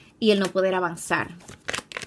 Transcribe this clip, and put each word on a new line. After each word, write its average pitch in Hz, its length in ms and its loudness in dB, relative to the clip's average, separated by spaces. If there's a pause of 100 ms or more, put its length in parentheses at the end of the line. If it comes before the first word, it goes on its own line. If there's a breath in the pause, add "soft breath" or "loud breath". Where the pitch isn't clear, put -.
(200 loud breath)
y 220 100 6
el 202 80 6
no 196 80 0
poder 185 300 2
avanzar. 170 600 -2 (720)